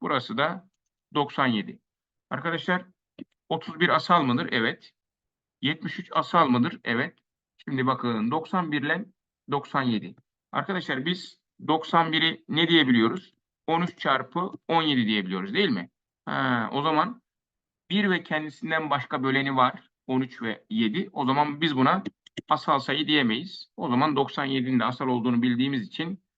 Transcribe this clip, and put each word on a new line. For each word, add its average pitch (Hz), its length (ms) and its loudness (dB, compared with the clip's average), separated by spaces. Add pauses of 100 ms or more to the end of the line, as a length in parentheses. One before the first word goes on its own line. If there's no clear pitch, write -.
Burası 123 360 -4
da 165 320 -4 (440)
doksan 143 340 0
yedi. 101 320 -2 (500)
Arkadaşlar 170 560 -4 (640)
otuz 160 300 -4
bir 170 100 4
asal 160 340 4
mıdır? 131 280 0
Evet. 123 400 -2 (680)
Yetmiş 156 380 -4
üç 180 120 -12
asal 160 360 4
mıdır? 123 360 2
Evet. 120 340 -4 (400)
Şimdi 131 280 -4
bakın 120 460 0
doksan 160 400 -2
bir 147 100 -2
ile 160 240 -2 (460)
doksan 139 300 -2
yedi. 110 340 -2 (360)
Arkadaşlar 147 540 -4
biz 180 340 -6 (280)
doksan 160 440 2
biri 160 380 0
ne 160 180 2
diyebiliyoruz? 139 640 4 (340)
On 165 140 2
üç 175 180 -4
çarpı 143 520 0 (160)
on 165 140 4
yedi 135 260 2
diyebiliyoruz 98 460 0
değil 185 160 2
mi? 95 200 -2 (360)
Ha, 127 480 0
o 156 80 0
zaman 160 400 0 (680)
bir 202 200 2
ve 180 140 0
kendisinden 156 640 -4
başka 139 340 -2
böleni 135 320 0
var. 127 360 2 (160)
On 131 140 2
üç 127 200 -6
ve 113 280 -6
yedi. 113 440 0
O 135 120 -2
zaman 143 360 2
biz 151 140 0
buna 151 280 2 (460)
asal 151 300 0
sayı 143 280 -4
diyemeyiz. 147 720 -2
O 170 120 -4
zaman 139 260 2
doksan 139 300 -2
yedinin 131 340 0
de 110 40 0
asal 127 240 -2
olduğunu 123 340 0
bildiğimiz 123 460 0
için 170 360 -8 (140)